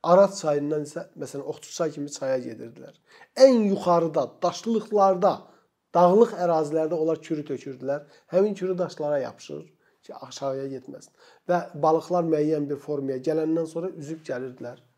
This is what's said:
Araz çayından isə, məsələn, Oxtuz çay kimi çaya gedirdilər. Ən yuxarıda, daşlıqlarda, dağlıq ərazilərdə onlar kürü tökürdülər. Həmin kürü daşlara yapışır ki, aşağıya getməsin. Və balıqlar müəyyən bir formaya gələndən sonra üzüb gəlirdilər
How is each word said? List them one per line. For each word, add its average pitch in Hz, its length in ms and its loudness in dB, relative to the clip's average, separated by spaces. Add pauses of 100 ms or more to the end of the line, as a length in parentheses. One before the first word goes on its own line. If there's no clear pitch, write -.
Araz 190 380 4
çayından 151 440 -2
isə, 165 300 -12
məsələn, 139 340 -12
Oxtuz - 240 -12
çay 165 180 -4
kimi 143 220 -10
çaya 131 260 -4
gedirdilər. 120 600 -14 (380)
Ən 254 280 8
yuxarıda, 170 600 2 (180)
daşlıqlarda, 196 920 2 (600)
dağlıq 196 400 6 (100)
ərazilərdə 160 540 0
onlar 156 260 0
kürü 151 200 -6
tökürdülər. 139 580 -8 (300)
Həmin 196 220 4
kürü 185 240 -4
daşlara 147 400 -2
yapışır 92 440 -10 (420)
ki, - 100 -20
aşağıya 135 600 -8
getməsin. - 400 -18 (340)
Və 175 140 2 (240)
balıqlar 165 420 2
müəyyən 151 400 0
bir 143 80 -4
formaya 139 400 -6
gələndən 160 540 -2
sonra 170 180 -6
üzüb 156 400 -12
gəlirdilər 127 540 -10 (160)